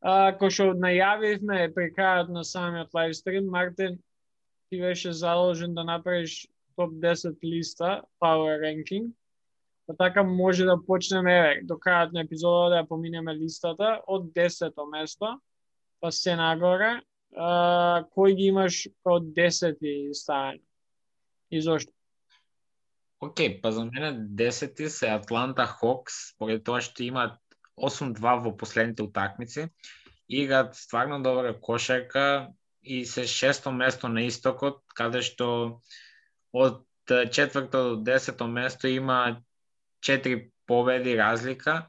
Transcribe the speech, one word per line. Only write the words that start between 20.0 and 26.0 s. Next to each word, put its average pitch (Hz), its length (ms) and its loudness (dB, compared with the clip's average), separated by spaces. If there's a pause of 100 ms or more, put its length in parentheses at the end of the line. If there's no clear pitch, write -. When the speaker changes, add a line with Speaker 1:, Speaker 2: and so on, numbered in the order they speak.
Speaker 1:
ставен? 139 480 -4 (880)
И 165 100 -2
зошто? 160 320 -2 (1300)
Speaker 2:
Океј, 147 400 -2
па 110 100 0
за 113 120 -4
мене 135 340 -6
десети 117 720 -4
се 127 180 -2
Атланта 117 580 -2
Хокс, - 680 -4